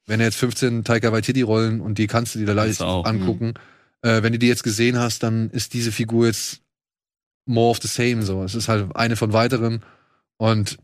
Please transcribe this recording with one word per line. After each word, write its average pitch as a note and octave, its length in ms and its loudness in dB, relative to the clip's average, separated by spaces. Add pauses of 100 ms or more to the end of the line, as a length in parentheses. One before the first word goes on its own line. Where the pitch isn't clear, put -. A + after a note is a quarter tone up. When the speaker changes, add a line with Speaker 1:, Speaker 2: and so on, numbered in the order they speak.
Speaker 1:
wenn G#2+ 140 0
er A2+ 60 4
jetzt A2 100 0
fünfzehn A#2 480 -2
Taika A#2 280 2
Waititi-Rollen, A2+ 680 0
und G#2+ 160 -6
die G#2+ 100 0
kannst A#2 280 -2
du A2 60 -8
dir G#2 40 -2
da G#2 80 0
leicht G#2+ 140 2 (120)
Speaker 2:
Kannst - 40 -6
du - 20 -4
auch. F#2 220 -2
Speaker 1:
angucken. A2 480 -2 (480)
Speaker 3:
Mhm. A#2 80 2
Speaker 1:
Äh, A2+ 120 4
wenn A#2 120 2
du A2+ 40 0
die A#2+ 100 4
jetzt A#2+ 140 2
gesehen A#2 360 0
hast, A#2 240 -2
dann A2+ 280 0
ist - 220 -6
diese A#2 200 -2
Figur A#2 340 2
jetzt - 340 -2 (880)
more A#2 240 4
of A2+ 100 0
the A2+ 80 -6
same, A#2+ 340 0
so. F#2+ 220 -2
Es F#2+ 100 -6
ist A2+ 140 -4
halt G#2 280 0
eine A2+ 200 0
von G#2+ 160 0
weiteren. A#2 500 2 (540)
Und A2 480 0